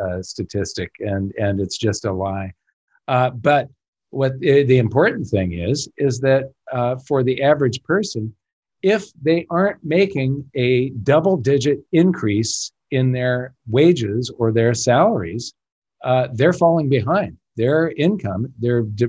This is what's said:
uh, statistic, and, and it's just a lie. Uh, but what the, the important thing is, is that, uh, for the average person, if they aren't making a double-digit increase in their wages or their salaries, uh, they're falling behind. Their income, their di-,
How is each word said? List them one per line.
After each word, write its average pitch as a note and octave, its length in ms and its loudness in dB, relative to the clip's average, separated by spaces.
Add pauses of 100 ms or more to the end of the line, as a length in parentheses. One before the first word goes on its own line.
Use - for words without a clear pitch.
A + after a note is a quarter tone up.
uh, F#2 180 -4
statistic, F#2 760 -8
and, G2 400 -4
and G2+ 220 -2
it's F#2+ 180 -6
just G#2 260 -2
a G2+ 80 -2
lie. F#2+ 400 -6 (540)
Uh, B2+ 240 0
but C3+ 380 0 (420)
what C3+ 300 -2
the, C#3+ 240 4
the B2+ 140 6
important C#3 480 2
thing F#2+ 260 0
is, F#2 360 -4 (100)
is B2+ 220 0
that, C3+ 320 2 (200)
uh, B2 240 -2 (100)
for C#3 160 0
the B2+ 200 0
average C#3 420 2
person, D#3 500 -4 (480)
if G3 220 0 (180)
they D#3+ 280 0
aren't F#3 340 0
making D3 680 0
a B2+ 360 2
double-digit C#3 920 0 (120)
increase A2+ 800 0 (180)
in C3 220 0
their B2+ 420 -2 (140)
wages B2 680 2
or A2+ 140 2
their A#2 240 2
salaries, A#2+ 800 0 (480)
uh, B2+ 300 0
they're C3+ 200 2
falling E3+ 360 2
behind. B2 480 0 (200)
Their D3 340 0
income, C3 680 -2
their A#2+ 240 0
di-, G#2+ 260 -2